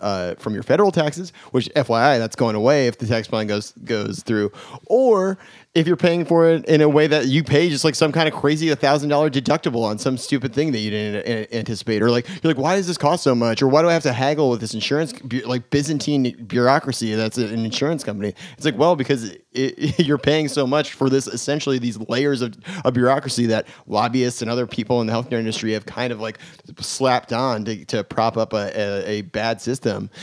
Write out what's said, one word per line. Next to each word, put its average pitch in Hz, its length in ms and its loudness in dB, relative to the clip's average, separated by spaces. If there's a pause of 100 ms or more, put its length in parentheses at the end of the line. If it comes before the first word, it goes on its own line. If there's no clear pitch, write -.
uh, 92 340 -4
from - 180 -8
your 98 100 -6
federal 185 280 2
taxes, 170 400 -2 (200)
which 123 220 0
F 135 140 0
Y 120 280 4
I, - 20 4
that's 113 180 -2
going 110 220 0
away 131 300 4
if 117 100 -2
the 117 100 -6
tax 110 220 -2
plan 110 180 -2
goes, 104 240 -4 (140)
goes 107 380 -4
through, 104 280 0 (360)
or 202 500 4 (360)
if 160 140 2
you're 175 100 2
paying 175 260 2
for 165 260 4
it 165 200 2
in 151 100 6
a 151 80 6
way 151 180 6
that 151 200 2
you 139 180 2
pay 143 260 4
just, 143 140 -2
like, 156 120 2
some 151 180 2
kind 160 160 2
of - 40 -2
crazy 156 360 0
a 143 80 0
thousand 143 320 2
dollar 147 200 2
deductible 131 540 0
on 107 140 -2
some 131 200 -2
stupid 127 360 -4
thing 151 180 0
that 120 80 -2
you 107 100 -4
didn't 104 380 -4
a-, 113 260 -4
anticipate, 110 480 -2
or, 117 80 4
like, 120 200 2
you're 165 240 0
like, 123 40 -4
"Why 160 200 0
does 185 100 -2
this 175 100 -4
cost 165 260 0
so 131 120 4
much?" 117 260 0
Or, 135 60 4
"Why 147 140 6
do 170 80 4
I 170 40 4
have 160 100 2
to 135 100 0
haggle 139 360 2
with 117 120 -2
this 110 120 -6
insurance 143 380 -2
bu-, 123 340 -8
like, 123 260 -6
Byzantine 143 760 -2
bureaucracy 123 680 2
that's 110 220 -2
an 113 280 -2
insurance 143 400 -2
company?" 101 280 -6 (220)
It's - 80 -10
like, 143 140 -2
well, 165 180 4
because 120 400 -2 (160)
it, 135 480 -2
<laughs> 170 60 4
you're 143 120 2
paying 147 300 0
so 139 180 -2
much 143 280 0
for 135 160 0
this, 135 180 0
essentially 135 500 -2
these 120 200 -4 (100)
layers 135 340 0
of, 120 140 -4 (300)
of 127 80 2
bureaucracy 123 540 2
that 110 200 0 (180)
lobbyists 120 560 0
and 113 80 -4
other 120 180 -2
people 120 340 -2
in 110 60 -2
the 110 60 -2
healthcare 120 260 -4
industry 110 340 -4
have 107 120 -6
kind 120 280 -6
of, 107 80 -10
like, 110 180 -8 (400)
slapped 123 540 -2
on 117 320 -2
to, 107 180 -8
to 113 220 -4
prop 113 320 0
up 110 160 -2
a, 101 260 -2
a, 101 300 -2
a 104 140 -4
bad 110 360 -4
system, 107 500 -4 (140)